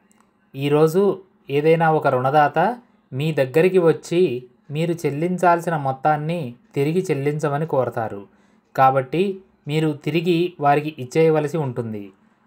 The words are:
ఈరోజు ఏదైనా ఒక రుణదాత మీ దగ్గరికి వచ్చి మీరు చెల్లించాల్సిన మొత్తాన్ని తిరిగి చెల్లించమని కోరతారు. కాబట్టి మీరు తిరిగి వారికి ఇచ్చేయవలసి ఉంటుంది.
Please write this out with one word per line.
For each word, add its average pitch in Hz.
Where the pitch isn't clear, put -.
ఈరోజు 151
ఏదైనా 160
ఒక 147
రుణదాత 139
మీ 139
దగ్గరికి 160
వచ్చి 170
మీరు 165
చెల్లించాల్సిన 170
మొత్తాన్ని 151
తిరిగి 156
చెల్లించమని 147
కోరతారు. 117
కాబట్టి 139
మీరు 156
తిరిగి 170
వారికి 147
ఇచ్చేయవలసి 156
ఉంటుంది. 113